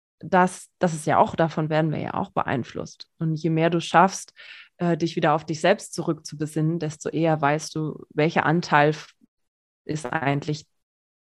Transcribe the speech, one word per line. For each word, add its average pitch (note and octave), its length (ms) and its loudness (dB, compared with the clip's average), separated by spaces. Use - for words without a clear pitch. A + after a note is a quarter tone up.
das, F#3 480 0
das E3+ 160 0
ist D#3 120 -8
ja D3 120 4
auch, - 180 4
davon D#3+ 340 0
werden D#3 220 0
wir - 80 -4
ja - 140 -8
auch - 160 -4
beeinflusst. - 760 -6
Und D#3+ 180 -2
je D#3+ 140 -2
mehr D#3+ 200 2
du E3+ 100 0
schaffst, - 520 2
äh, E3+ 180 0
dich E3 200 -2
wieder E3 180 2
auf D#3 100 -4
dich D#3 160 -8
selbst G3 340 0
zurückzubesinnen, D#3 840 -4
desto D3+ 320 -6
eher D#3+ 300 0
weißt D3 340 -2
du, D#3 360 -6
welcher D#3 360 2
Anteil D#3 440 4
f-, - 240 -8
ist D#3 220 -6
eigentlich C#3+ 600 -2